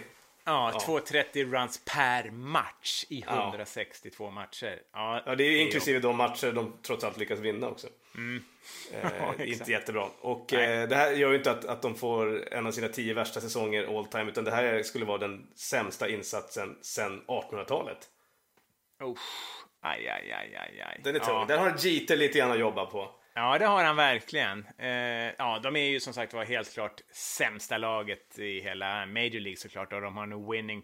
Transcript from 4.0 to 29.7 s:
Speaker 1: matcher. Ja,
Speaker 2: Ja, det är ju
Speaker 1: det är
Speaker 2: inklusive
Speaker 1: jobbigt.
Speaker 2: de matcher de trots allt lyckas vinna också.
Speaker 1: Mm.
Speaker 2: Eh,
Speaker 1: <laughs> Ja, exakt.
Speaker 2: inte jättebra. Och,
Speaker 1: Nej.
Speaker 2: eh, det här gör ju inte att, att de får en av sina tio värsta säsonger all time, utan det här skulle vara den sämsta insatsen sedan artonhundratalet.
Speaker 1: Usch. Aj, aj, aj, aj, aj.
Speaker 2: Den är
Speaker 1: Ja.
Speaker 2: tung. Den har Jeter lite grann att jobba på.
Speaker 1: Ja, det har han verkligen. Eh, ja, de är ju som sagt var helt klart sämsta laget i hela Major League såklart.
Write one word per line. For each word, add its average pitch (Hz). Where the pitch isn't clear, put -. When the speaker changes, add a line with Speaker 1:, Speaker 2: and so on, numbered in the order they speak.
Speaker 1:
matcher. 98
Ja, 110
Speaker 2:
Ja, 131
det 135
är 143
ju 151
Speaker 1:
det 151
är 160
Speaker 2:
inklusive 147
Speaker 1:
jobbigt. 127
Speaker 2:
de 120
matcher 120
de 117
trots 117
allt 104
lyckas 104
vinna 110
också. 107
Speaker 1:
Mm. 117
Speaker 2:
Eh, 107
Speaker 1:
<laughs> -
Ja, 180
exakt. 131
Speaker 2:
inte 120
jättebra. 107
Och, 123
Speaker 1:
Nej. 123
Speaker 2:
eh, 117
det 127
här 147
gör 143
ju 139
inte 139
att, 113
att -
de 117
får 113
en 117
av 113
sina 113
tio 113
värsta 113
säsonger 107
all 104
time, 107
utan 113
det 110
här 113
skulle 113
vara 101
den 101
sämsta 110
insatsen 104
sedan 101
artonhundratalet. 123
Speaker 1:
Usch. 120
Aj, 58
aj, 50
aj, 52
aj, 50
aj. 50
Speaker 2:
Den 139
är 147
Speaker 1:
Ja. -
Speaker 2:
tung. 110
Den 147
har 180
Jeter 165
lite 147
grann 127
att 117
jobba 101
på. 98
Speaker 1:
Ja, 123
det 208
har 202
han 151
verkligen. 120
Eh, 127
ja, 113
de 135
är 143
ju 135
som 127
sagt 113
var 113
helt 113
klart 107
sämsta 113
laget 110
i 101
hela 95
Major 113
League 98
såklart. 98